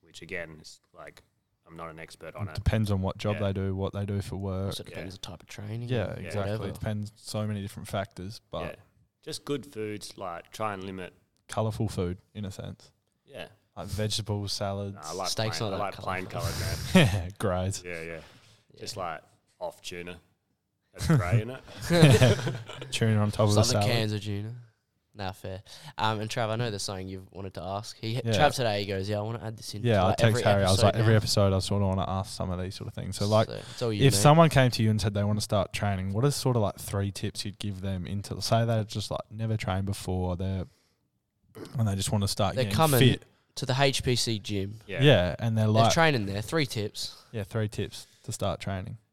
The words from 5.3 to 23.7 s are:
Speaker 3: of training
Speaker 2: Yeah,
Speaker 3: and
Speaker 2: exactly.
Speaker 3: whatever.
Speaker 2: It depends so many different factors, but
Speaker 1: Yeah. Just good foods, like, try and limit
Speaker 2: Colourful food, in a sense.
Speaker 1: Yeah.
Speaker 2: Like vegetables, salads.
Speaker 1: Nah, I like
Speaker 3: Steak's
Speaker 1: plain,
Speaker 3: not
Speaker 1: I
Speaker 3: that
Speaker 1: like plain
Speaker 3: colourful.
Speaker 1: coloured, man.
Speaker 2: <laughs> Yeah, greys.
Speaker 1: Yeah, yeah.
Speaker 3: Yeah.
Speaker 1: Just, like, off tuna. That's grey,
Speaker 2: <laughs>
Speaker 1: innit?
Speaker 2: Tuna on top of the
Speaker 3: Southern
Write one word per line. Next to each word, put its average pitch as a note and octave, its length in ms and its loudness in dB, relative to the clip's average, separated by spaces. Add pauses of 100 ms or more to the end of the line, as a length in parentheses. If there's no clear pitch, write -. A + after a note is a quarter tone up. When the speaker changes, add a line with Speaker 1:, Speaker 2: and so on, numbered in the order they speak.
Speaker 3:
of - 60 -20
training A2 400 -10
Speaker 2:
Yeah, A#2+ 220 0
Speaker 3:
and - 160 -8
Speaker 2:
exactly. G2+ 140 -4
Speaker 3:
whatever. G2+ 280 -4
Speaker 2:
It G2+ 60 -8
depends G#2+ 400 -4
so - 320 -6
many G#2 160 -4
different - 260 -12
factors, G2 520 -6 (100)
but D#2+ 140 -8
Speaker 1:
Yeah. - 100 -8 (480)
Just D#3 220 -12
good C#3+ 220 -4
foods, G#2+ 520 -10
like, E2+ 320 -10
try G#2+ 240 -4
and F#2 80 -10
limit F#2+ 320 -10 (320)
Speaker 2:
Colourful A2 420 -2
food, F2+ 300 -2 (160)
in G#2 100 -10
a F#2+ 60 -8
sense. - 400 -14 (340)
Speaker 1:
Yeah. - 240 -16 (280)
Speaker 2:
Like F2+ 120 -10
vegetables, G2+ 640 -2
salads. G2 420 -4
Speaker 1:
Nah, D#2+ 60 -12 (100)
I - 20 -6
like F#2 160 -4
Speaker 3:
Steak's A2 300 -2
Speaker 1:
plain, G#2+ 140 -2
Speaker 3:
not F#2+ 40 -4
Speaker 1:
I - 20 -4
Speaker 3:
that G2+ 60 -2
Speaker 1:
like F#2+ 100 -6
plain F#2 320 -4
Speaker 3:
colourful. F2 260 -4 (400)
Speaker 1:
coloured, D#3+ 220 8
man. F2 100 -2
Speaker 2:
<laughs> - 0 -
Yeah, F2+ 140 -8
greys. F#2 460 0
Speaker 1:
Yeah, F2 180 -8
yeah. E2 180 -10 (540)
Speaker 3:
Yeah. - 60 -20
Speaker 1:
Just, G2+ 160 -10
like, E2+ 240 -8 (380)
off E2+ 240 -10
tuna. F2 380 -12 (720)
That's G2+ 140 -6
grey, A2+ 380 4
Speaker 2:
<laughs> - 0 -
Speaker 1:
innit? C3 1500 4
Speaker 2:
Tuna A2 300 2
on G#2 100 2
top G#2+ 180 2
of G#2 60 4
the G#2+ 80 6
Speaker 3:
Southern G#2+ 200 2